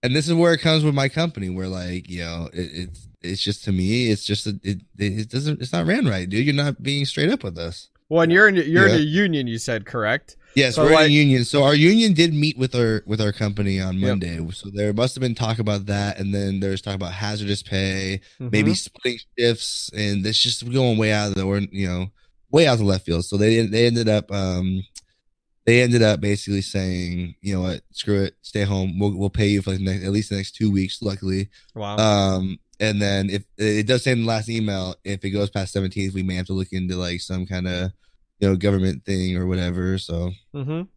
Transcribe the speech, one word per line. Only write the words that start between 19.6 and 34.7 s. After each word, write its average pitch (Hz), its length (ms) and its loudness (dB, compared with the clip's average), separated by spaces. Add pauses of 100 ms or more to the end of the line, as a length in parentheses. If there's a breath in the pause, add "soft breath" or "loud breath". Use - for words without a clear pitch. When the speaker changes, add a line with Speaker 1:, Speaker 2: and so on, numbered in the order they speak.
Speaker 1:
and 101 260 -2
that's 110 160 0
just 120 320 -2
going 123 280 2
way 107 140 2
out 104 180 2
of 98 60 -2
the, 95 80 -2
or, 98 140 0 (140)
you 95 160 -2
know, 90 200 -2 (420)
way 156 160 6
out 131 80 4
of 110 80 2
left 95 240 0
field. 85 180 0
So 98 140 -4
they, 113 280 4
they 113 200 2
ended 117 240 2
up, 107 200 0
um, 95 540 -2 (840)
they 120 160 6
ended 120 200 4
up 104 180 4
basically 101 420 -2
saying, 90 760 -4
"You 98 140 -4
know 92 80 -2
what? 90 200 -4 (100)
Screw 101 320 0
it. - 180 -6
Stay - 220 -4
home. 95 340 -2
We'll, 101 180 0
we'll 98 140 -2
pay 104 180 2
you 101 140 2
for - 80 -4
the 95 80 -2
next, 95 260 -2
at 95 80 -2
least 104 180 -2
the 101 60 -4
next 98 200 -8
two 110 140 0
weeks, 95 320 -2
luckily." 98 460 -4 (260 soft breath)
Speaker 2:
Wow. 104 220 -8
Speaker 1:
Um, 98 600 2 (220)
and 104 200 0
then 98 300 0
if, 101 140 -4 (120)
it 107 300 0
does 123 160 2
say 135 100 2
in 120 100 2
the 113 40 0
last 110 220 -2
email, 101 560 -4